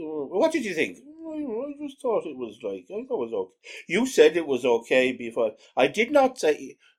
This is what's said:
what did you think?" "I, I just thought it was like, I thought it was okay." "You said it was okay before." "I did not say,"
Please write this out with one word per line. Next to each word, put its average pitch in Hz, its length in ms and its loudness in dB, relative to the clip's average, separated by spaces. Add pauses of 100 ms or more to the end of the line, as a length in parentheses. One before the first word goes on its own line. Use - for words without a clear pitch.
what 156 500 -2
did 294 120 -2
you 196 80 -4
think?" 127 260 -2
"I, 311 400 -14
I 277 340 -8 (140)
just 277 140 -16
thought 202 240 -2
it 147 120 -10
was 117 260 -10
like, 98 280 -8
I 220 160 -10
thought 139 160 -4
it 117 80 -6
was - 40 -8
okay." 95 180 -4 (360)
"You 208 180 0
said 156 300 6
it 165 100 -2
was 131 180 -2
okay 127 480 4
before." 117 400 -4 (240)
"I 127 120 6
did 214 220 0
not 277 280 4
say," 143 400 -2 (200)